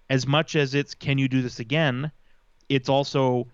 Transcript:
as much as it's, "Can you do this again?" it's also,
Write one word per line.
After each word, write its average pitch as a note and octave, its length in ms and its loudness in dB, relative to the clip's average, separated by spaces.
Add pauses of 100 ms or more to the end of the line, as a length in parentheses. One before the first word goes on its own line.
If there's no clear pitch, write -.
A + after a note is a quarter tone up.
(100)
as C3 160 0
much D3+ 300 0
as C#3 180 0
it's, C#3+ 200 -2
"Can C#3 240 -2
you C3+ 100 2
do C3 140 0
this A#2+ 180 -8
again?" C#3 500 -2 (600)
it's C3+ 180 2
also, C3+ 640 2